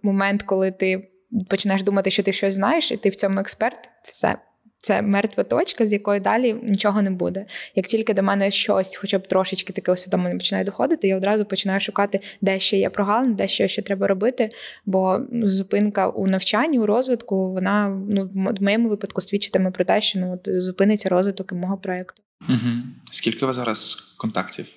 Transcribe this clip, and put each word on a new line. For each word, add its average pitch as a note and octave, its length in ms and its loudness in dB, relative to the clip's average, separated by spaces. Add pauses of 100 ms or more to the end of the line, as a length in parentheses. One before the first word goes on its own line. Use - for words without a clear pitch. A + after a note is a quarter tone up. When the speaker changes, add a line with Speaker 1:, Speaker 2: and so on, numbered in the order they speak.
Speaker 1:
момент, G3 400 2
коли F#3+ 280 0
ти F#3+ 380 -2 (400)
починаєш G3 340 0
думати, G3 280 2
що F#3+ 120 0
ти F#3+ 100 0
щось G3 200 0
знаєш, B3+ 380 0
і A3+ 60 -4
ти G3 120 2
в F#3+ 60 -2
цьому G3 240 0
експерт, - 500 -4 (140)
все. - 320 -2 (460)
Це G3 200 0
мертва G3+ 420 0
точка, A#3 420 0
з G#3 80 2
якої G3+ 260 0
далі A3 440 2
нічого G3+ 380 2
не G3 100 2
буде. F3+ 340 -4 (300)
Як F#3 120 0
тільки A3 260 0
до F#3+ 100 2
мене G3 280 2
щось, F#3+ 440 0
хоча F#3+ 240 -2
б F#3+ 80 -8
трошечки F#3 460 0
таке - 180 -2
усвідомлення F3+ 460 0
починає F#3+ 280 -2
доходити, G#3 420 0
я F#3+ 100 2
одразу G3+ 280 2
починаю G3 340 -2
шукати, G3+ 400 0 (220)
де F#3+ 180 2
ще - 180 2
є G3 120 2
прогалини, G#3+ 440 2
де G3 140 0
ще, G3 200 0
ще - 140 -4
треба G3 260 -2
робити, G#3+ 420 0 (360)
бо, F#3+ 340 2 (120)
ну, A#3 160 0
зупинка G3 640 2
у G3 180 -2
навчанні, A#3 520 2
у G#3+ 60 2
розвитку, G#3 680 0
вона, G3 560 0
ну, G3 180 0
в F#3+ 100 -6
мо-, F#3+ 220 0
в G3 40 0
моєму A3 260 2
випадку G3+ 320 -2
свідчитиме F#3+ 500 0
про F#3 140 0
те, G3 160 2
що, - 180 -2
ну, F3+ 140 -2
от, F#3 280 -2
зупиниться G3 480 2
розвиток F#3+ 420 0
і F3+ 40 -8
мого F3+ 220 -4
проєкту. F#3 440 -8 (260)
Speaker 2:
Мгм. A#2+ 360 0 (280)
Скільки - 340 0
у - 20 0
вас C3 80 -2
зараз A2+ 400 0 (220)
контактів F#2+ 480 -4 (120)